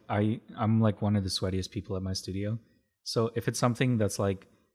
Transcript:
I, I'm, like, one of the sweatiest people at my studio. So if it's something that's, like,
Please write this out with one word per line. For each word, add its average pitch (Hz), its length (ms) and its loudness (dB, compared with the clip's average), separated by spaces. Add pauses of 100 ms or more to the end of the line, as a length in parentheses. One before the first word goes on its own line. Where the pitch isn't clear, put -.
I, 107 300 0 (180)
I'm, 110 240 4
like, 107 200 2
one 104 140 2
of 101 80 2
the 95 60 -4
sweatiest 92 420 -4
people 98 240 -6
at 92 60 -4
my 95 120 -4
studio. 101 460 -4 (440)
So 113 320 0
if 117 120 -2
it's 117 120 -2
something 123 380 2
that's, 104 220 0
like, 98 280 0 (280)